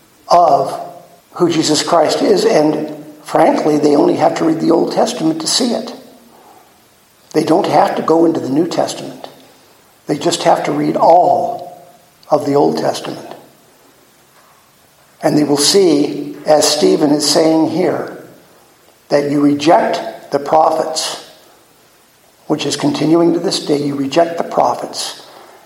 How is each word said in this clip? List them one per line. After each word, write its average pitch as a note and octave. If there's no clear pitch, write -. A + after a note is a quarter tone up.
of D#3+
who F3
Jesus D3+
Christ E3
is, A3+
and -
frankly, D#3
they D3
only E3
have E3
to E3
read D#3+
the E3
Old E3+
Testament E3
to -
see -
it. -
They D#3
don't D#3
have D3+
to -
go E3
into D#3+
the B2+
New D#3
Testament. -
They D3+
just -
have -
to D#3
read D3+
all -
of C#3+
the C#3
Old D3
Testament. -
And D3+
they D3+
will C#3+
see, D3
as D3+
Stephen D3+
is D3
saying D#3+
here, D3+
that C#3+
you D3
reject -
the C#3+
prophets, D#3+
which D3+
is C#3+
continuing D#3+
to E3+
this F#3
day. D3
You C#3+
reject C#3+
the -
prophets. -